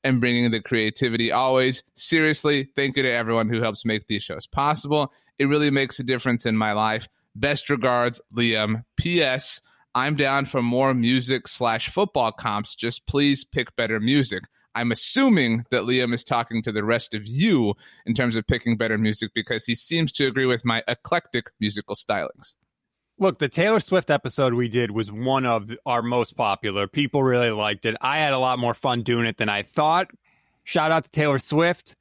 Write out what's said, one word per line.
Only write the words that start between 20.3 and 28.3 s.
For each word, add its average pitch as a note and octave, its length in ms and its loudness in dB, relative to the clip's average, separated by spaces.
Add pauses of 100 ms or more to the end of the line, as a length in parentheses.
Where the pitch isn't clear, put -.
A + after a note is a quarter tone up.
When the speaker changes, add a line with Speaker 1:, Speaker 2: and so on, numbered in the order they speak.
Speaker 1:
with B2 180 2
my A2+ 240 0
eclectic - 600 -4 (100)
musical G#2 360 -4
stylings. - 600 -6 (640)
Speaker 2:
Look, F#3 220 0
the D3 80 0
Taylor E3 320 2
Swift - 300 0
episode C3 460 0
we A#2+ 120 0
did A2+ 240 0
was G#2+ 180 -2
one B2+ 360 -2
of A2+ 260 -2 (140)
our A#2+ 160 0
most A#2+ 340 -2
popular. G2+ 500 -2
People C#3+ 380 0
really B2 260 2
liked G#2+ 360 -4
it. A2+ 160 0
I C#3 160 -2
had D3 160 0